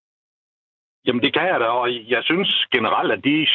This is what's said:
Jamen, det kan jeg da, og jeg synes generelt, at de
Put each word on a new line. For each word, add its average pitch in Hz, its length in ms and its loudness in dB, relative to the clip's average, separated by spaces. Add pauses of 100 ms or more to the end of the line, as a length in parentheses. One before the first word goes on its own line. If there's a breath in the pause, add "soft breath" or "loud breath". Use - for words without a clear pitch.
(1080)
Jamen, 120 160 0
det 143 120 0
kan 156 180 0
jeg 135 80 0
da, 117 40 0
og 120 240 0 (260)
jeg 110 80 0
synes 185 500 -2
generelt, 117 400 0
at 101 120 -4
de 151 300 2